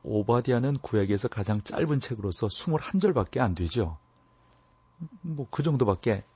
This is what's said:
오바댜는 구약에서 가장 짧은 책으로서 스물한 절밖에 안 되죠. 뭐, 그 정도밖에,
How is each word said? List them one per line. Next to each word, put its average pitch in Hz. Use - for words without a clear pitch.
오바댜는 120
구약에서 101
가장 104
짧은 147
책으로서 101
스물한 170
절밖에 139
안 107
되죠. 82
뭐, 151
그 -
정도밖에, 117